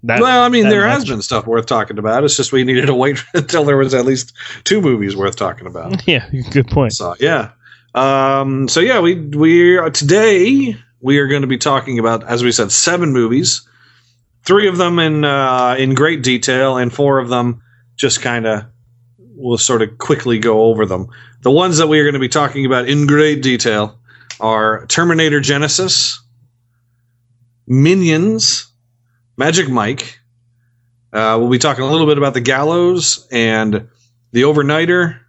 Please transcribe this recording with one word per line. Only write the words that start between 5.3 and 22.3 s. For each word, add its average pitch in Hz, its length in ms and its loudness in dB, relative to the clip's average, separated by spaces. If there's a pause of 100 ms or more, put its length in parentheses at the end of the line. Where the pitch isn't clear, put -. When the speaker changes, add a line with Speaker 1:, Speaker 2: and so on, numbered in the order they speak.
Speaker 2:
talking 90 300 -6
about. 90 360 -8
Speaker 1:
<laughs> - 60 -4
Yeah, 143 200 0 (220)
good 135 180 0
point. 123 240 0
Speaker 2:
So, 87 280 -8
yeah. 139 300 0 (440)
Um, 135 760 0
so, 165 120 0
yeah, 170 200 2
we, 175 140 2
we 165 640 4
are, 165 120 -2
today 214 880 2 (240)
we 135 180 2
are 139 80 2
gonna 139 200 0
be 127 120 0
talking 131 400 -2
about, 113 260 0
as 120 180 -2
we 123 100 2
said, 104 200 -2
seven 170 400 0
movies. 123 540 0 (800)
Three 202 240 4
of 180 80 -2
them 175 220 0
in, 156 260 0
uh, 127 540 0
in 135 160 0
great 151 280 0
detail, 127 540 0
and 123 160 -2
four 139 260 0
of 120 120 -4
them 120 320 -2 (340)
just - 240 -2
kinda, 113 500 -4 (480)
we'll 123 380 -6
sort 117 240 0
of 107 160 -4
quickly 123 420 -2
go 110 260 2
over 110 200 2
them. 95 220 -6 (340)
The 127 100 2
ones 165 280 2
that 160 80 2
we 156 120 2
are 151 60 4
gonna 143 140 -2
be 131 100 -2
talking 139 380 -2